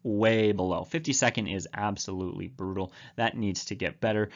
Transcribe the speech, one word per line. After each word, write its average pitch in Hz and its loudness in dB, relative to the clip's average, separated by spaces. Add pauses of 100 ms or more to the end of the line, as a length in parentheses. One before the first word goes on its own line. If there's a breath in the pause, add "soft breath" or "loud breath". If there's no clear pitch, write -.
way 110 4
below. 90 0
Fifty-second 131 0
is 85 -4
absolutely 95 -4
brutal. 95 -6 (240 loud breath)
That 113 0
needs 104 -2
to 101 -6
get 90 -4
better. 107 2